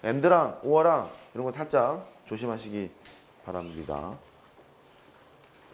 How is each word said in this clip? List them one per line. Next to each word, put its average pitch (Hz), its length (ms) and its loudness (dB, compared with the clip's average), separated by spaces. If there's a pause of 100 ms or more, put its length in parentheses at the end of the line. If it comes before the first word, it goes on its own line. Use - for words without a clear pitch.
and랑 139 600 4
or랑 151 460 4 (240)
이런 123 100 -6
거 127 80 -4
살짝 151 540 0 (180)
조심하시기 110 680 -8 (540)
바랍니다. 82 680 -8 (1600)